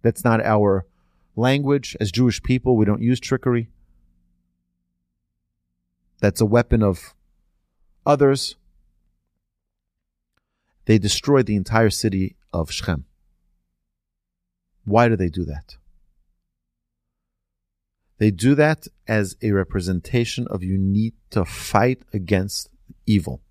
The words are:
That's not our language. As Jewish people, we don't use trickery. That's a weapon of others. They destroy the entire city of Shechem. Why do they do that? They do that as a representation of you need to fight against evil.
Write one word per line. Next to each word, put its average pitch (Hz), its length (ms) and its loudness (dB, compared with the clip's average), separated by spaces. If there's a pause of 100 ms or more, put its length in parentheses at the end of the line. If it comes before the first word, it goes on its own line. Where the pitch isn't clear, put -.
That's - 220 0
not 113 180 2
our 101 460 2 (480)
language. 135 640 0
As 104 120 -2
Jewish 120 300 0
people, 127 360 0
we 107 80 4
don't 104 160 0
use 123 180 0
trickery. 120 500 -4 (2500)
That's 101 200 0
a 113 60 2
weapon 113 360 2
of 98 320 -2 (920)
others. 139 500 2 (2250)
They 110 120 4
destroy 123 460 2
the 107 140 -2
entire 110 320 0
city 95 480 -4 (160)
of 82 180 -4
Shechem. 73 340 -6 (1800)
Why 113 240 4
do 110 80 2
they 90 120 0
do 87 140 -6
that? 76 320 -12 (2500)
They 107 120 4
do 110 240 2
that 151 320 0 (200)
as 104 340 -2
a 104 100 -2
representation 98 960 -2
of 90 160 -8
you 95 140 -2
need 98 360 -2 (180)
to 95 140 0
fight - 580 -2 (100)
against 95 560 -4 (360)
evil. 92 460 0